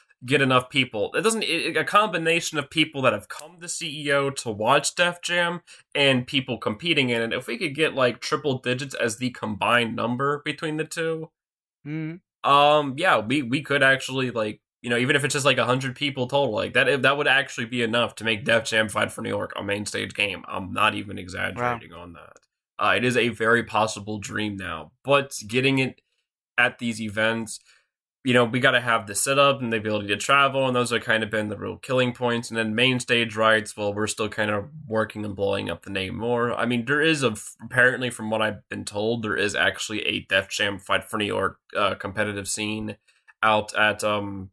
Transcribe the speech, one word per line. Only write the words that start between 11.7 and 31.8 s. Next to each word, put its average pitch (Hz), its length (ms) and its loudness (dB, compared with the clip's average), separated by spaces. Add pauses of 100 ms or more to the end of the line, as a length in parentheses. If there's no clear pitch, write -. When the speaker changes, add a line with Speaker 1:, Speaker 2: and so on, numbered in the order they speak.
Speaker 2:
Mm-hmm. 156 640 -6
Speaker 1:
um, 143 480 6
yeah, 170 220 4
we, 123 220 0
we 120 200 -2
could 143 220 2
actually, 131 480 2
like, 107 280 -4 (220)
you 120 80 -6
know, 120 60 4
even 127 180 2
if 143 100 2
it's 143 100 -2
just, 139 100 0
like, 131 140 4
a 120 80 2
hundred 127 280 0
people 135 320 -4
total, 143 260 0
like, 98 200 -2
that, 131 300 4
that 135 140 4
would 143 120 0
actually 131 380 0
be 120 160 -2
enough 117 340 0
to 107 80 -10
make 110 200 0
Def 117 200 4
Jam 110 240 2
Fight 107 240 -2
for - 100 -12
New 110 60 -6
York 104 280 -4
a - 60 -8
main 101 240 -4
stage 101 280 -6
game. 98 340 -2
I'm 95 240 -8
not 104 240 2
even 101 200 -8
exaggerating 95 760 -6
Speaker 2:
Wow. 85 100 -16
Speaker 1:
on 87 120 -16
that. 78 220 -20 (400)
Uh, 101 200 2
it 120 80 0
is 123 120 2
a 117 120 4
very 113 340 2
possible 107 560 -2
dream 104 380 -4
now, 85 340 -10 (140)
but 139 420 0
getting 127 320 2
it 131 220 -2 (560)
at 120 240 2
these 117 200 -4
events, 110 600 -2 (640)
you 127 100 2
know, 123 100 8
we 117 160 0
gotta 127 200 4
have 113 260 0
the 104 80 -10
setup 139 480 4
and 117 100 -2
the 113 60 0
ability 107 300 -2
to 101 80 2
travel, 135 500 2
and 123 100 0
those 123 140 2
have 113 120 0
kind 110 200 2
of 104 80 -4
been 107 180 -2
the 104 80 -6
real 98 200 -8
killing 127 360 0